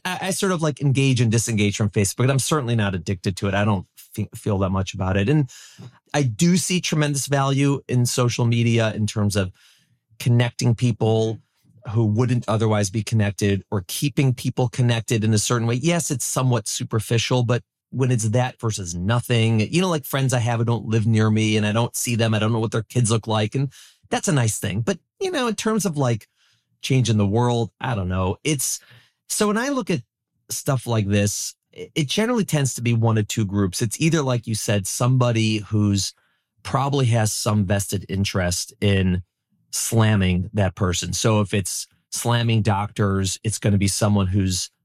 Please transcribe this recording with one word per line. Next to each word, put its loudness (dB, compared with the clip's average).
I, -4
I -4
sort 0
of, -2
like, -2
engage 2
and 4
disengage 0
from 0
Facebook, 0
but 2
I'm 2
certainly 0
not 0
addicted -4
to -2
it. -2
I 0
don't 0
fe-, -10
feel -2
that 0
much -2
about -2
it. 2
And 2
I 0
do 2
see 0
tremendous -2
value 2
in 2
social 0
media 2
in -2
terms 0
of 0
connecting 0
people 0
who 2
wouldn't 0
otherwise 0
be -4
connected 0
or -4
keeping 0
people -2
connected 0
in 2
a 4
certain 0
way. 0
Yes, -2
it's -4
somewhat 0
superficial, -2
but 0
when 0
it's 0
that 0
versus -6
nothing, 0
you 0
know, 0
like, -2
friends 0
I 2
have 0
who 0
don't -2
live 0
near 4
me 2
and 2
I 0
don't 0
see -2
them, 0
I 0
don't 0
know 0
what -2
their -2
kids 0
look 0
like. 0
And -2
that's -2
a 2
nice 2
thing. -4
But, -2
you -2
know, -2
in -2
terms -2
of, -2
like, 0
changing 2
the 4
world, 0
I -4
don't -4
know. -2
It's, -2
so 0
when 0
I -2
look -4
at -2
stuff -4
like 0
this, -2
i-, -14
it 0
generally 0
tends 0
to -8
be 2
one 2
of 0
two -2
groups. -2
It's -4
either, 2
like -2
you -2
said, -2
somebody 2
who's 0
probably 0
has 2
some 0
vested -2
interest -2
in 2
slamming 2
that 0
person. -2
So 2
if -2
it's -4
slamming 0
doctors, 0
it's -4
gonna 2
be 2
someone 2
who's 0